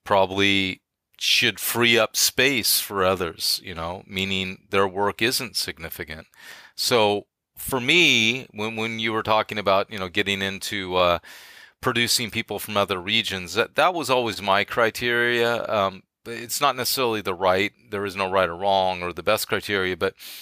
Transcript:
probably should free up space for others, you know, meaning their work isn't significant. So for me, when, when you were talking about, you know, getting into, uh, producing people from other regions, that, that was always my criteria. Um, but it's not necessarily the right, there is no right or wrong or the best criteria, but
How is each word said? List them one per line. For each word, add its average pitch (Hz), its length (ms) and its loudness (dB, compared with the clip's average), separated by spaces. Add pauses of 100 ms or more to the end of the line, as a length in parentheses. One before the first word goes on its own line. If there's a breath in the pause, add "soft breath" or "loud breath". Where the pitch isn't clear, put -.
probably 98 760 2 (380)
should - 420 2
free 117 380 4
up 110 180 2
space - 640 2
for 98 240 -2
others, 90 580 0
you 90 120 -14
know, 85 320 -8
meaning 95 640 -4
their 98 180 2
work 98 320 -2
isn't 120 360 -2
significant. 82 720 -10 (480 loud breath)
So 104 520 2 (320)
for 131 220 -4
me, 127 680 2
when, 107 260 -6
when 113 220 -4
you 113 140 -2
were 110 100 -2
talking 107 360 0
about, 98 340 0
you 104 60 -10
know, 92 100 -6
getting 98 320 -2
into, 98 560 -4
uh, 87 220 4 (640 loud breath)
producing 117 480 0
people 104 280 -6
from 104 200 -4
other 98 200 0
regions, 95 560 -4
that, 110 200 0
that 165 180 2
was 151 160 -4
always 117 320 0
my 101 240 2
criteria. 120 1040 0
Um, 98 360 0 (220)
but 117 100 -10
it's 117 280 -6
not 135 140 2
necessarily 117 440 0
the 95 140 -4
right, 95 380 2 (180)
there 101 160 -4
is 92 100 -8
no 95 140 -2
right 95 180 4
or 85 80 -6
wrong 92 460 2
or 87 100 -4
the 82 100 -10
best 104 260 0
criteria, 92 500 -2
but 98 160 -2 (280 loud breath)